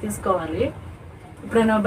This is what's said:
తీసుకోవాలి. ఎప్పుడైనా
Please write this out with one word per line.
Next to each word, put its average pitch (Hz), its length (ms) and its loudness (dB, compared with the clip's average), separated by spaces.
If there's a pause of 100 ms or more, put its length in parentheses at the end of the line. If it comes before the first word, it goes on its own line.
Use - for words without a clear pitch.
తీసుకోవాలి. 180 580 0 (800)
ఎప్పుడైనా 220 340 4 (100)